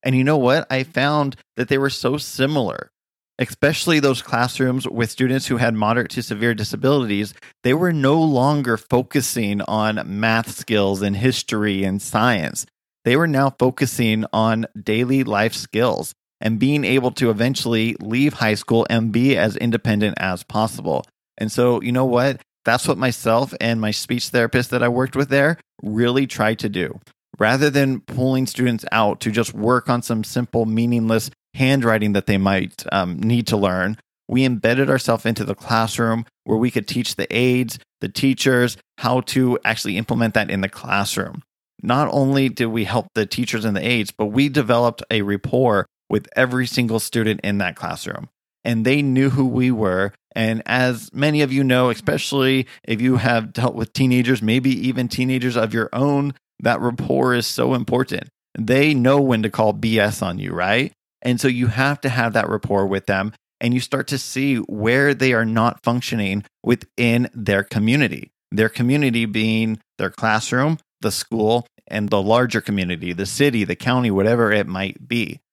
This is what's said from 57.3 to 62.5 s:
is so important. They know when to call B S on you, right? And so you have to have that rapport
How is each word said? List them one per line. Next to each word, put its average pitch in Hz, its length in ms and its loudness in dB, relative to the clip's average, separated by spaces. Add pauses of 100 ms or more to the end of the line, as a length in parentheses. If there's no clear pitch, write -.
is 120 100 0
so 123 300 0
important. 120 540 -2 (280)
They 135 380 2
know 131 260 4
when 123 220 2
to 110 80 -2
call 107 220 2
B 110 260 0
S 104 240 2
on 90 160 -4
you, 95 140 -8
right? 98 400 0 (300)
And 120 180 0
so - 80 2
you 123 200 0
have 131 340 -2
to 135 60 -2
have 117 260 0
that 113 140 2
rapport 98 380 0